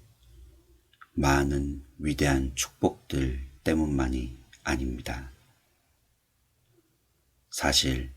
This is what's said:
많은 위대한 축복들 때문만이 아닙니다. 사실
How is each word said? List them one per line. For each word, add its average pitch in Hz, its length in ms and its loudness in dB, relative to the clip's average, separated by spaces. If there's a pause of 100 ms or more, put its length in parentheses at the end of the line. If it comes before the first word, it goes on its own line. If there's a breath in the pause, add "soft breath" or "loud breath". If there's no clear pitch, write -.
(1120)
많은 71 720 2 (140)
위대한 69 560 2
축복들 - 920 -2 (160)
때문만이 65 720 0 (260)
아닙니다. 64 680 -4 (2250)
사실 65 640 0